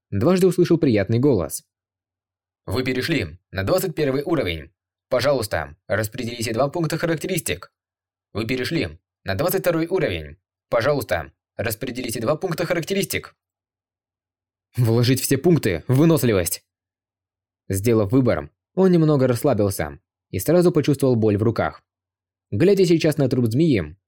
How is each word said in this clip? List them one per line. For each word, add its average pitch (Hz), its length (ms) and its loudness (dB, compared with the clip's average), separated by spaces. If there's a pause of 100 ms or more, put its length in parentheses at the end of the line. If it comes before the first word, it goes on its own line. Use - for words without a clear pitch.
(100)
дважды 175 360 2
услышал 175 320 2
приятный 113 400 2
голос. 120 460 0 (1040)
"Вы 127 180 -4
перешли 127 540 -4 (120)
на 95 120 -4
двадцать 175 320 0
первый 143 280 -2
уровень. 101 480 -4 (380)
Пожалуйста, 113 680 -2 (100)
распределите 113 680 -6
два 123 160 0
пункта 156 300 -4
характеристик. 160 720 -6 (640)
Вы 113 120 -6
перешли 127 520 -4 (260)
на 98 100 -4
двадцать 180 280 -2
второй 165 240 -2
уровень. 98 500 -4 (320)
Пожалуйста, 113 640 -2 (240)
распределите 117 640 -8
два 123 160 -2
пункта 170 300 -6
характеристик". 180 680 -4 (1400)
Вложить 120 440 2
все - 180 0
пункты 127 500 2
в 127 80 2
выносливость. 131 680 2 (1040)
Сделав 104 440 0
выбор, 107 380 0 (240)
он 185 160 4
немного 156 360 4
расслабился 104 760 0 (300)
и - 80 -6
сразу 175 340 4
почувствовал 135 440 2
боль 110 200 4
в 101 60 0
руках. 95 400 -2 (680)
Глядя 180 360 4
сейчас 165 320 2
на 135 100 2
труп 123 180 0
змеи, 110 500 0 (120)